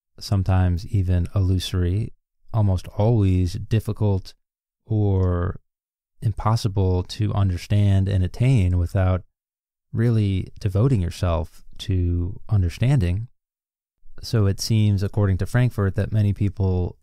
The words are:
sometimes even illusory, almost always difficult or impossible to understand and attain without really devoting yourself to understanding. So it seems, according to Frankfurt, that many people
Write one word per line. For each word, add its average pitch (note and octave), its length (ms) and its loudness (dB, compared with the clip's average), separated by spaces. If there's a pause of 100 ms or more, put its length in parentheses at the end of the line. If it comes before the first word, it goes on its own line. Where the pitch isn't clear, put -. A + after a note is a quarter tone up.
(200)
sometimes F2+ 680 0
even F2+ 480 0
illusory, F#2 800 0 (400)
almost G2+ 360 0
always F#2+ 680 2
difficult G#2 800 -2 (520)
or F#2+ 760 0 (600)
impossible G2 840 0
to G#2 300 -4
understand G2 760 2
and F#2+ 140 0
attain F#2 560 2
without F#2 440 0 (720)
really G#2+ 680 0
devoting G#2 400 2
yourself E2+ 640 -4 (140)
to F2 680 -2
understanding. G2+ 800 0 (960)
So G#2+ 240 0
it G2 140 0
seems, G#2 420 2
according G2 360 0
to G2 80 -2
Frankfurt, A2+ 500 0
that G2 160 -2
many G#2+ 200 2
people F#2 720 -2